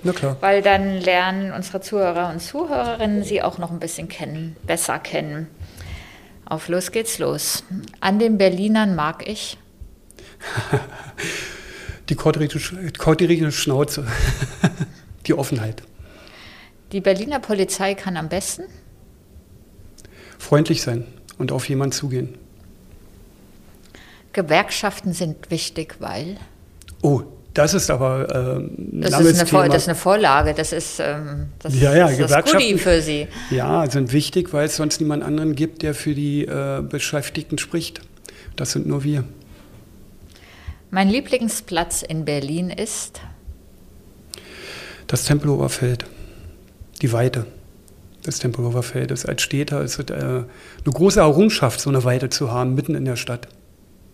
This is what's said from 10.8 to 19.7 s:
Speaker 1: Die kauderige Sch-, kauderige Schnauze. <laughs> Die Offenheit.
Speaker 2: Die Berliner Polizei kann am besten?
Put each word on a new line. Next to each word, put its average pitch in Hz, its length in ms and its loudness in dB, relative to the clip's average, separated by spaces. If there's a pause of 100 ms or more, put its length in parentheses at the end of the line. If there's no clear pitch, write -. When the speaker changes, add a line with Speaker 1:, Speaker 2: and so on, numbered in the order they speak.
Speaker 1:
Die 151 60 0
kauderige 151 420 0
Sch-, 175 400 -8
kauderige 160 540 4
Schnauze. 143 560 0 (580)
<laughs> - 640 -6
Die 156 80 4
Offenheit. 113 480 -4 (1120)
Speaker 2:
Die 196 80 -2
Berliner 208 380 2
Polizei 196 540 0
kann 190 240 -4
am 156 120 -4
besten? 190 340 -4 (1800)